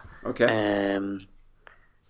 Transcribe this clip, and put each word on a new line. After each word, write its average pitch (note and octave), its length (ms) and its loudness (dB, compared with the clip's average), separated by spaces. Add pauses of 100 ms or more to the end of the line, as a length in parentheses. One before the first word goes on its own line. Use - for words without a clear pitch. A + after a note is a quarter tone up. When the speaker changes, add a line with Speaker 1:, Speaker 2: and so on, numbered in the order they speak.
(240)
Speaker 1:
Okay. G#2 680 2
Speaker 2:
Um, G2 320 -4 (840)